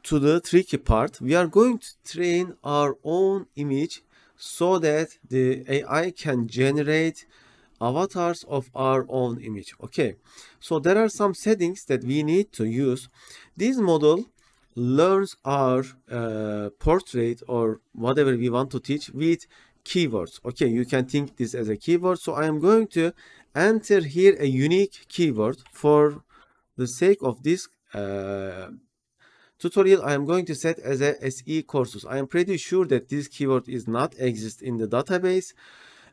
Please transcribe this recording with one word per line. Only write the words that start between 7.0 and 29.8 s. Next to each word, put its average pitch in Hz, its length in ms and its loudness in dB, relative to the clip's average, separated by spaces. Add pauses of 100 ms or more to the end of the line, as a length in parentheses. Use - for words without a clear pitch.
avatars 170 640 -4
of 135 300 -6
our 131 340 0
own 123 320 -2
image. 107 340 -12 (100)
Okay, 123 320 -2 (420)
so 160 220 -4
there 180 180 4
are 220 100 4
some 202 260 0
settings 190 500 -2
that 127 180 -2
we 143 220 0
need 175 300 0
to 113 100 -4
use. 127 440 -2 (480)
This 247 200 0
model 170 500 4 (480)
learns 165 680 2
our, 131 400 0 (260)
uh, 107 600 -6 (100)
portrait 120 680 -2
or 117 340 -2 (120)
whatever 131 440 0
we 120 140 0
want 127 220 -2
to 123 80 -6
teach 147 300 -6
with 160 360 -2 (380)
keywords. 117 600 -4
Okay, 123 220 -2
you 120 180 0
can 127 220 -2
think 143 300 -6
this 117 180 -6
as 113 140 -4
a 107 80 -2
keyword. 175 420 0
So - 160 -8
I 156 120 -2
am 156 120 -2
going 208 300 4
to 170 260 -2 (400)
enter 202 460 2
here 170 380 4
a 147 80 0
unique 156 640 2
keyword. 127 500 0 (120)
For 147 540 4 (520)
the 123 120 -4
sake 190 340 2
of 127 200 -4
this, 165 260 -2 (260)
uh, 98 760 -8 (880)
tutorial, 185 440 4